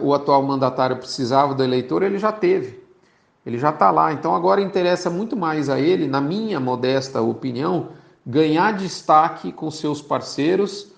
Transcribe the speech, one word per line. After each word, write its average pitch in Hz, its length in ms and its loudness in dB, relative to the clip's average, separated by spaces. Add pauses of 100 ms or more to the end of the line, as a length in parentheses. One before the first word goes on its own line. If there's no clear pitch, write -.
o 139 120 2
atual 139 300 4
mandatário 131 540 0
precisava 135 580 0
do 131 80 0
eleitor, 127 400 0
ele 196 160 0
já 214 140 0
teve. 185 500 -2 (640)
Ele 117 120 -6
já 151 140 2
tá 190 180 4
lá. 160 220 4
Então 160 220 -2
agora 185 260 2
interessa 180 500 0
muito 214 260 -4
mais 156 320 -2
a 135 100 0
ele, 165 280 2
na 135 140 0
minha 185 400 -4
modesta 127 600 -2
opinião, 127 680 -4 (360)
ganhar 160 480 2
destaque 170 800 0
com 156 180 -8
seus 147 300 -4
parceiros, 175 960 -2